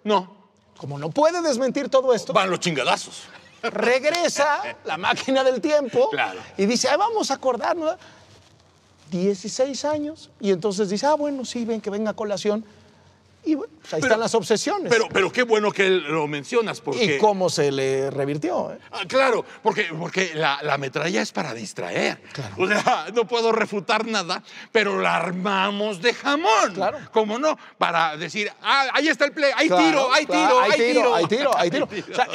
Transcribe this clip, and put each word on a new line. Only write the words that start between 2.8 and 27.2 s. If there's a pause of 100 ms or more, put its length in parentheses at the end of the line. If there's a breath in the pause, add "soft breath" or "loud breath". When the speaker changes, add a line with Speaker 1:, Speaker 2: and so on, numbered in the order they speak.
Speaker 2:
regresa (220)
la
máquina
del
tiempo
Speaker 1:
Claro. (180)
Speaker 2:
y
dice,
"Ay,
vamos
a
acordarnos". (1160 loud breath)
Dieciséis
años. (100)
Y
entonces
dice,
"Ah,
bueno,
sí,
ven
que
venga
a
colación". (800 soft breath)
Y
bueno,
pues
ahí
Speaker 1:
Pero
Speaker 2:
están
las
obsesiones.
Speaker 1:
pero,
pero
qué
bueno
que
lo
mencionas,
porque
Speaker 2:
¿Y
cómo
se
le
revirtió,
eh? (140)
Speaker 1:
Ah,
claro, (180 loud breath)
porque, (100)
porque
la,
la
metralla
es
para
distraer. (120)
Speaker 2:
Claro.
Speaker 1:
O
sea,
<laughs>
no
puedo
refutar
nada, (300 loud breath)
pero
la
armamos
de
jamón.
Speaker 2:
Claro. (140)
Speaker 1:
¿Cómo